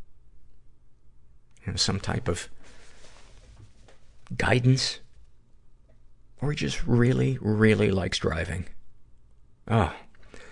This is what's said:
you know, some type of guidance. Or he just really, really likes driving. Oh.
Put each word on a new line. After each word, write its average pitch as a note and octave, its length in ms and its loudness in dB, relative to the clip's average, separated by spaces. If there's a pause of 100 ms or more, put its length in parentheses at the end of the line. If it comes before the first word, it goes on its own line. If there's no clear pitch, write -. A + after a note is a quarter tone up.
(1700)
you - 80 -4
know, - 40 -6
some - 220 0
type - 280 -4
of - 220 -2 (1900)
guidance. B2 640 2 (1400)
Or C#3 80 0
he D3+ 80 -2
just C#3+ 300 0
really, B2+ 520 4
really G#2+ 520 6
likes F#2+ 260 0
driving. F2 480 -2 (1040)
Oh. A2 240 2 (580)